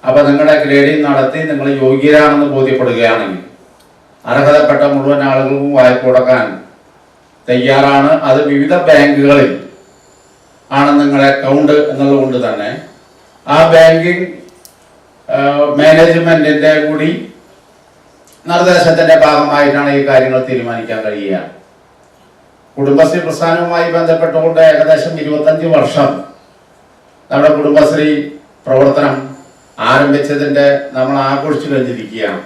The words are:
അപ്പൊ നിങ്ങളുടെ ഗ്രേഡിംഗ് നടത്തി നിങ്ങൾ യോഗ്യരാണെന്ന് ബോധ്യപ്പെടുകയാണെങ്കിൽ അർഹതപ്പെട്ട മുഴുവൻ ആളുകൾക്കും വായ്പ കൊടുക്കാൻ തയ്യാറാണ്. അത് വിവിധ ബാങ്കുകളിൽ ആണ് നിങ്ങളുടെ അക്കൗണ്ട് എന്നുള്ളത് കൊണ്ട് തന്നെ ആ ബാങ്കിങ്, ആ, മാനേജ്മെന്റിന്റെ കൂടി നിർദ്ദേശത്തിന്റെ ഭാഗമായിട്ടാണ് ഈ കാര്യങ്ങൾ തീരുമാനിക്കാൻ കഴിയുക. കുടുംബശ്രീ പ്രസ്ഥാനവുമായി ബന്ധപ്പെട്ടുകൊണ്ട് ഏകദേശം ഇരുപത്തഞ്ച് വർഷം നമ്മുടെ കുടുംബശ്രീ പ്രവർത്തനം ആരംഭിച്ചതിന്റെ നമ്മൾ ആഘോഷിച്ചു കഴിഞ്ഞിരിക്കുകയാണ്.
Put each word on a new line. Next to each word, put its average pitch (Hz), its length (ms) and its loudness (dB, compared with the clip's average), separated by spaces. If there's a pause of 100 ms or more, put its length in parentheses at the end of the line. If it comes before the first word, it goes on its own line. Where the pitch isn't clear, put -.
അപ്പൊ 143 200 2
നിങ്ങളുടെ 151 360 2
ഗ്രേഡിംഗ് 143 440 0
നടത്തി 135 320 -2 (100)
നിങ്ങൾ 139 180 -4 (140)
യോഗ്യരാണെന്ന് 143 720 2
ബോധ്യപ്പെടുകയാണെങ്കിൽ 117 880 -2 (880)
അർഹതപ്പെട്ട 143 520 2 (100)
മുഴുവൻ 139 360 -2
ആളുകൾക്കും 135 500 -2
വായ്പ 127 260 4
കൊടുക്കാൻ 127 420 2 (1000)
തയ്യാറാണ്. 139 640 2 (160)
അത് 156 120 2 (100)
വിവിധ 143 240 0 (120)
ബാങ്കുകളിൽ 143 640 4 (1300)
ആണ് 143 220 2
നിങ്ങളുടെ 139 320 0
അക്കൗണ്ട് 143 400 0 (180)
എന്നുള്ളത് 139 320 0
കൊണ്ട് 127 240 -2
തന്നെ 104 240 -6 (840)
ആ 151 40 2 (140)
ബാങ്കിങ്, 165 540 2 (1080)
ആ, - 20 0 (440)
മാനേജ്മെന്റിന്റെ 156 920 2 (140)
കൂടി 151 240 -2 (1400)
നിർദ്ദേശത്തിന്റെ 165 720 2
ഭാഗമായിട്ടാണ് 143 720 0
ഈ 139 100 0
കാര്യങ്ങൾ 131 400 2
തീരുമാനിക്കാൻ 117 580 -6
കഴിയുക. 98 380 -6 (1300)
കുടുംബശ്രീ 156 480 0
പ്രസ്ഥാനവുമായി 170 680 -2
ബന്ധപ്പെട്ടുകൊണ്ട് 160 640 0 (100)
ഏകദേശം 160 520 2
ഇരുപത്തഞ്ച് 151 440 -2 (100)
വർഷം - 340 0 (1200)
നമ്മുടെ 147 280 2
കുടുംബശ്രീ 151 500 0 (580)
പ്രവർത്തനം 135 500 0 (600)
ആരംഭിച്ചതിന്റെ 143 880 0 (300)
നമ്മൾ 135 200 -2 (140)
ആഘോഷിച്ചു 139 400 -4
കഴിഞ്ഞിരിക്കുകയാണ്. 107 760 -6